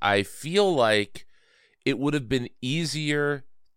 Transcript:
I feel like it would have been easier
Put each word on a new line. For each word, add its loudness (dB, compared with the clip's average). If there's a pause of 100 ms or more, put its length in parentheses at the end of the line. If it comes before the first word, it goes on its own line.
I 4
feel 0
like 2 (580)
it 2
would 0
have -2
been 0 (120)
easier -2 (340)